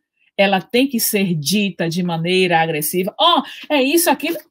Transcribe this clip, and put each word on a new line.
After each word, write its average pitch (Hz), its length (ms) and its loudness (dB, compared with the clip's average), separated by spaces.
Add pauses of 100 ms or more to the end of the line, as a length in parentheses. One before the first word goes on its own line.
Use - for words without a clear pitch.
(380)
ela 196 240 2
tem 254 260 0
que 240 120 -4
ser 196 340 0
dita 170 560 -2
de 175 140 -2
maneira 170 580 0
agressiva? 165 580 -2
"Ó, 320 240 4 (240)
é 294 140 2
isso, 320 280 2
aquilo, 311 280 -2 (120)